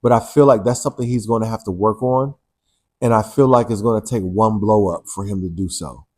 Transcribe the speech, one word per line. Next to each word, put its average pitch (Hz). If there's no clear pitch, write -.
But 120
I 117
feel 143
like 120
that's 120
something 127
he's 120
gonna 113
have 113
to -
work 101
on. 131
And 120
I 110
feel 131
like 120
it's 107
gonna 110
take 117
one 107
blow 104
up 85
for -
him 101
to 92
do 90
so. 67